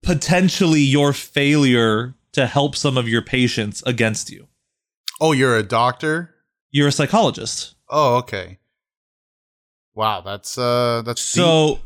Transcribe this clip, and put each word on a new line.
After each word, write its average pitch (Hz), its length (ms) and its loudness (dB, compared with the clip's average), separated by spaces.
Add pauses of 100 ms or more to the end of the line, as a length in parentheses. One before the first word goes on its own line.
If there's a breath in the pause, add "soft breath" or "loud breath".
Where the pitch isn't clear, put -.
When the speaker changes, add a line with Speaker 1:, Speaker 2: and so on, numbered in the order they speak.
Speaker 1:
potentially 170 760 2
your 143 320 4
failure 127 1000 2 (180)
to 135 140 0
help 143 300 0
some 139 220 -2
of 117 120 -2
your 113 140 0
patients 117 640 -2
against 117 440 -2
you. - 180 -20 (720)
Speaker 2:
Oh, 160 120 2
you're 131 260 2
a 110 60 0
doctor? 123 720 -2 (340)
Speaker 1:
You're 143 200 2
a - 20 0
psychologist. 143 840 -2 (160)
Speaker 2:
Oh, 135 280 0
okay. 92 420 -8 (1400)
Wow, 110 260 -2
that's, 98 360 -12
uh, 120 460 0
that's 117 200 -8
Speaker 1:
So 160 640 2